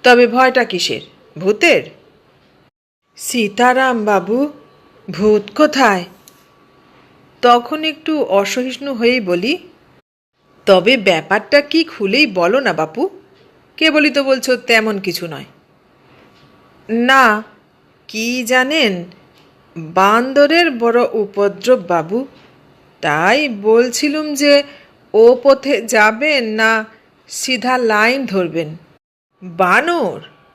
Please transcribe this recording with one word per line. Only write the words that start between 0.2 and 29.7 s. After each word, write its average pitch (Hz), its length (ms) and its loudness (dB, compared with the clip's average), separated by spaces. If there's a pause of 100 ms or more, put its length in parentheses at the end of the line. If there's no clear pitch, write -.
ভয়টা 254 380 2
কিসের, 160 360 -6 (380)
ভূতের?" 208 440 2 (1300)
"সীতারাম 240 880 0
বাবু, 208 480 -2 (580)
ভূত 208 320 0 (140)
কোথায়?" 226 480 2 (1400)
তখন 240 420 2
একটু 311 380 -4
অসহিষ্ণু 262 720 -4
হয়েই 233 260 0
বলি, 190 380 -2 (1080)
"তবে 196 300 4
ব্যাপারটা 196 640 0
কি 320 240 -2
খুলেই 247 420 -2
বলো 190 340 0
না 220 120 -2
বাপু, 156 360 -4 (680)
কেবলই 302 340 2
তো 277 140 -2
বলছো 262 320 0
তেমন 220 420 0
কিছু 180 280 -8
নয়।" 143 180 -14 (1400)
"না, 233 540 2 (680)
কি 233 360 -6
জানেন, 254 600 0 (720)
বান্দরের 254 960 2
বড় 233 420 0
উপদ্রব 202 760 -2
বাবু, 180 380 -2 (760)
তাই 196 480 0
বলছিলুম 247 840 -2
যে 285 280 4 (520)
ও 233 280 6
পথে 269 400 2
যাবেন 226 600 0
না 220 400 0 (440)
সিধা 254 500 -4
লাইন 233 480 0
ধরবেন।" 165 500 -4 (680)
"বানর? 190 800 -2 (340)